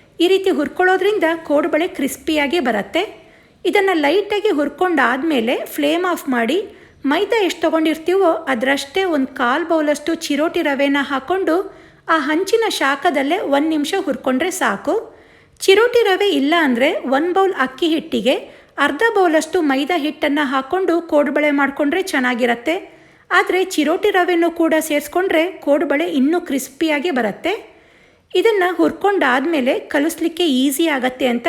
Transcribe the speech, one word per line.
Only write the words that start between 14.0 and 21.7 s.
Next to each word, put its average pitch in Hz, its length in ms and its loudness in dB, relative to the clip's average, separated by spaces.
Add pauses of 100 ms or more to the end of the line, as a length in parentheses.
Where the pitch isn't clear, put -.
ಸಾಕು. 277 680 -4 (420)
ಚಿರೋಟಿ 466 440 4
ರವೆ 403 260 2
ಇಲ್ಲ 285 280 0
ಅಂದ್ರೆ 294 420 2
ಒಂದ್ 294 340 0
ಬೌಲ್ 381 260 2
ಅಕ್ಕಿ 262 280 -2
ಹಿಟ್ಟಿಗೆ 277 720 -2 (160)
ಅರ್ಧ 285 240 0 (140)
ಬೌಲಷ್ಟು 320 460 2
ಮೈದಾ 294 360 0
ಹಿಟ್ಟನ್ನ 302 440 -2
ಹಾಕೊಂಡು 330 600 0
ಕೋಡ್ಬಳೆ 294 500 2
ಮಾಡ್ಕೊಂಡ್ರೆ 285 500 0